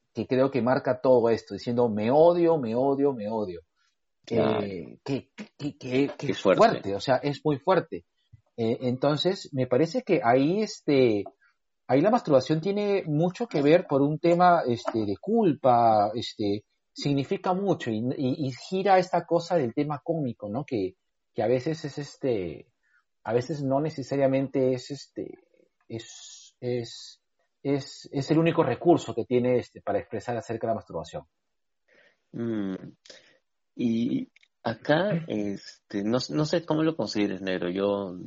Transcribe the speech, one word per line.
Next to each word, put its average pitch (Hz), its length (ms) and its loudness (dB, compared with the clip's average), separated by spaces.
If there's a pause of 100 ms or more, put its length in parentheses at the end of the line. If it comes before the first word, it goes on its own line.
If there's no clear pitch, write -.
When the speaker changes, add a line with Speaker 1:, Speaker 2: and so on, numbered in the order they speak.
(140)
Speaker 1:
que 113 140 -4
creo 131 220 2
que 123 120 -2
marca 127 400 0
todo 123 280 6
esto, 107 240 -2
diciendo, 120 360 -2
"Me 104 220 -2
odio, 165 460 6
me 117 180 -4
odio, 139 380 2
me 107 160 -8
odio". 92 320 -6 (640)
Speaker 2:
Claro. 117 380 0
Speaker 1:
Eh, 95 420 -10
que, 135 300 -4
que, - 420 -10
que, - 0 -
que 131 400 0
Speaker 2:
Qué 139 140 -6
Speaker 1:
es - 100 -4
Speaker 2:
fuerte. 95 180 4
Speaker 1:
fuerte, 117 360 4
o 101 40 -6
sea, 131 180 0
es 143 280 -4
muy 147 140 0
fuerte. 165 440 -2 (540)
Eh, 113 240 0
entonces, 143 720 -2
me 127 140 -2
parece 165 360 0
que 165 200 2
ahí, 139 400 4
este, 127 600 2 (640)
ahí 131 140 4
la 196 80 4
masturbación 156 500 2
tiene 202 460 -2
mucho 165 420 -2
que 156 140 0
ver 160 260 6
por 139 140 2
un 147 180 0
tema, 175 480 4
este, 117 380 -2
de 101 120 -2
culpa, 117 1000 4
este, 104 480 -4 (280)
significa 151 640 -2
mucho 185 380 -2
y, 110 60 -2 (200)
y, 135 300 -2
y 135 40 -4 (160)
gira 190 300 2
esta 175 300 0
cosa 165 300 -2
del 123 180 0
tema 147 280 -4
cómico, 147 460 -4
¿no? 131 160 -6
Que, 95 300 -4 (400)
que 113 80 -2
a 107 40 0
veces 139 380 -2
es, 143 140 -10
este, 98 640 -6 (580)
a 107 100 -6
veces 143 300 -2
no 135 160 0
necesariamente 135 920 0
es, 123 160 -8
este, - 460 -12 (520)
es, - 720 -16
es, 123 640 -8 (420)
es, 139 480 -6
es 139 200 -2
el 156 80 4
único 165 240 2
recurso 127 500 2
que 113 120 -4
tiene, 123 340 2
este, 101 220 -12
para 101 180 -2
expresar - 360 -8
acerca 113 320 -6
de 113 40 -2
la 113 40 0
masturbación. 85 480 -12 (1080)
Speaker 2:
Mm, 107 440 -4 (1000)
y 120 540 -2 (340)
acá, 160 640 0
este, 101 760 -6
no, 113 140 0 (140)
no 151 140 -2
sé 165 200 -2
cómo 156 180 -2
lo 160 120 0
consideres, 101 460 -2
negro. 92 280 -2
Yo, 98 460 -2 (120)